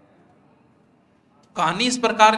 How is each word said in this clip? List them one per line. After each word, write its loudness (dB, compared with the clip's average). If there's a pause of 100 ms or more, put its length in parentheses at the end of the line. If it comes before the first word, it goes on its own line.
(1600)
कहानी -4
इस -4
प्रकार 2